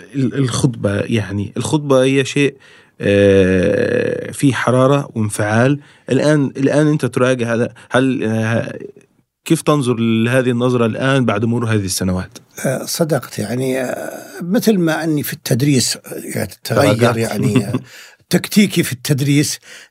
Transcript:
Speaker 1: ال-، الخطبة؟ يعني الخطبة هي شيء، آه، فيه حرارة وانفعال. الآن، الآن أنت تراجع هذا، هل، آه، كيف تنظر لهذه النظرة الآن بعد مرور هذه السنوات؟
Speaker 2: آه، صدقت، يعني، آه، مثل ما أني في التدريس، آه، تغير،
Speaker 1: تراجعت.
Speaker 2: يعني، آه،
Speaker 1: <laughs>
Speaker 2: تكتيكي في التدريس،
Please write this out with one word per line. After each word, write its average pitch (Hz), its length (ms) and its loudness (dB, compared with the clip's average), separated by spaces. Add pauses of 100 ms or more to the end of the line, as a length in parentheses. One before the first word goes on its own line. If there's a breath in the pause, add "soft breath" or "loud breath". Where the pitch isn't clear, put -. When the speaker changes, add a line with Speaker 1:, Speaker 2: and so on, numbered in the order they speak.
(140)
Speaker 1:
ال-، 135 200 -2
الخطبة؟ 117 680 0
يعني 101 560 -4
الخطبة 139 460 0
هي 135 220 2
شيء، 139 320 -2 (440 soft breath)
آه، 98 1300 2
فيه 139 220 0
حرارة 131 640 2
وانفعال. 110 680 0 (300 loud breath)
الآن، 135 460 2
الآن 135 300 2
أنت 151 180 0
تراجع 123 500 0
هذا، 117 180 -2 (180 loud breath)
هل، 127 340 0
آه، 110 540 -2 (680)
كيف - 180 0
تنظر 139 360 2
لهذه 117 520 2
النظرة 120 360 2
الآن 135 380 0
بعد 110 200 0
مرور 117 300 0
هذه 104 100 0
السنوات؟ 92 540 -4 (280)
Speaker 2:
آه، 131 180 -4
صدقت، 151 540 -4
يعني، 127 420 -4
آه، - 420 -8 (200)
مثل 196 360 2
ما 160 260 0
أني 151 180 0
في - 100 -8
التدريس، 139 640 0
آه، - 520 -8 (160)
تغير، - 300 2
Speaker 1:
تراجعت. 117 220 2
Speaker 2:
يعني، 113 500 0
آه، 123 60 -8
Speaker 1:
<laughs> - 580 -12
Speaker 2:
تكتيكي - 520 2
في - 100 -2
التدريس، 143 680 0 (320 loud breath)